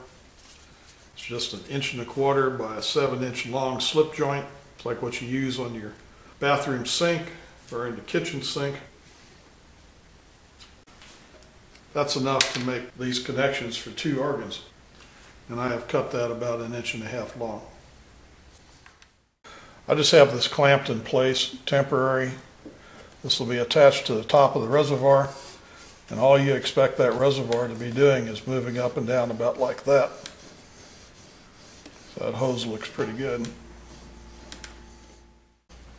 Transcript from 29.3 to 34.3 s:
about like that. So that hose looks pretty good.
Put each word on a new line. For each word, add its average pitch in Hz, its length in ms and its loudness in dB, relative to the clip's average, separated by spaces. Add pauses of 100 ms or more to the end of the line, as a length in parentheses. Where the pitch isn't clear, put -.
about 117 280 -2
like - 260 -2
that. 139 260 6 (2000)
So - 100 -8
that 113 100 -6
hose 120 320 -4
looks 107 200 -8
pretty 110 260 -6
good. 120 360 -6 (2500)